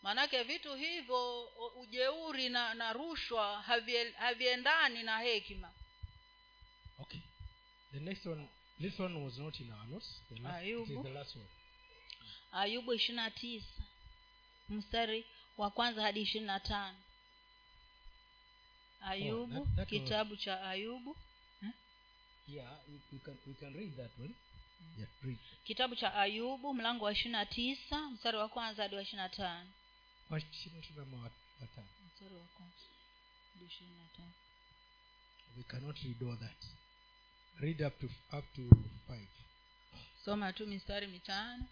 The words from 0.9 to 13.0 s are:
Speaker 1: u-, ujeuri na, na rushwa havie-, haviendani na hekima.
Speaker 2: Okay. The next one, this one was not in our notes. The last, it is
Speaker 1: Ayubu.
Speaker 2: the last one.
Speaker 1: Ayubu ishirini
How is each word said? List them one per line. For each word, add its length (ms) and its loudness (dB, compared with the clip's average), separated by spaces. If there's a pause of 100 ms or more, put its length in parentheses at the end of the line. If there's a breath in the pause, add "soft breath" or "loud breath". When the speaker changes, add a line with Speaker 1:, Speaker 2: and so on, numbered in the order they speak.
Speaker 1:
u-, 360 -10
ujeuri 680 0
na, 260 2
na 180 -2
rushwa 760 0
havie-, 440 4
haviendani 920 4
na 160 2
hekima. 520 0 (1300)
Speaker 2:
Okay. 200 -10 (720)
The 80 -6
next 260 -4
one, 220 -6 (320)
this 200 -4
one 240 -2
was 140 -8
not 220 -8
in 120 -10
our 180 -12
notes. 300 -10 (100)
The 120 -10
last, 200 -4
it 60 -4
is 220 -2
Speaker 1:
Ayubu. 120 -4
Speaker 2:
the 80 -6
last 260 -8
one. 100 -14 (1040 loud breath)
Speaker 1:
Ayubu 420 2
ishirini 280 2